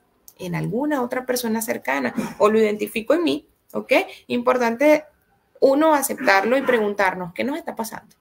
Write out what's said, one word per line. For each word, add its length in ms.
en 160
alguna 480
otra 240
persona 380
cercana 500
o 120
lo 100
identifico 560
en 80
mí, 240
¿ok? 200
Importante 800
uno 360
aceptarlo 600
y 60
preguntarnos, 720
¿qué 100
nos 140
está 180
pasando? 460